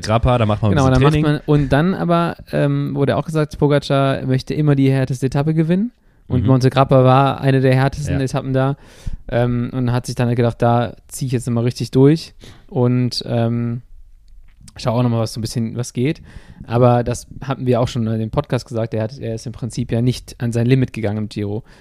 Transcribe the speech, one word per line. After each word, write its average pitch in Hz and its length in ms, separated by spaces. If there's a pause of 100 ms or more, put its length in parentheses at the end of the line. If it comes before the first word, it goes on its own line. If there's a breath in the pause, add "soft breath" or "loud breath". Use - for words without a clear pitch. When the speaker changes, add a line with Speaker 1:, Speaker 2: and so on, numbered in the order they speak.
Speaker 1:
Grappa, 117 300
da 117 80
macht 104 160
man 107 100
ein - 40
Speaker 2:
Genau, 131 140
Speaker 1:
bisschen 131 40
Speaker 2:
dann 127 100
macht 147 100
Speaker 1:
Training. 151 180
Speaker 2:
man, 151 140
und 147 240
dann 156 240
aber, 170 420 (160)
ähm, 143 440
wurde 139 220
auch 147 80
gesagt, 156 320
Pogacar 139 680
möchte 131 280
immer 147 220
die 135 160
härteste 135 360
Etappe 151 260
gewinnen. 175 380 (360)
Und - 140
Speaker 1:
Mhm. 95 60
Speaker 2:
Monte 131 220
Grappa 135 340
war 135 380
eine 135 180
der 131 160
härtesten 139 440
Speaker 1:
Ja. - 40
Speaker 2:
Etappen 131 300
da. 135 240 (500 loud breath)
Ähm, 120 460
und 123 180
hat 123 140
sich 123 100
dann 120 200
gedacht, 117 260
da 120 340 (120)
zieh - 180
ich 123 60
jetzt 123 160
nochmal 117 160
richtig 120 280
durch 139 420 (340 loud breath)
und, 123 600
ähm, 117 540 (920)
schau - 180
auch 123 100
nochmal, 117 180
was 110 120
so 120 60
ein - 20
bisschen, 113 340
was 120 180
geht. 135 280 (440 loud breath)
Aber 120 380
das 120 240 (160)
hatten 135 220
wir 120 160
auch 127 60
schon 117 200
in 110 120
dem 110 120
Podcast - 360
gesagt, 113 260
er 110 100
hat, 135 160
er 113 160
ist 113 120
im 117 60
Prinzip 120 380
ja 117 100
nicht - 380
an 117 120
sein 117 160
Limit 131 260
gegangen 107 240
im 107 120
Giro. 104 340 (180 soft breath)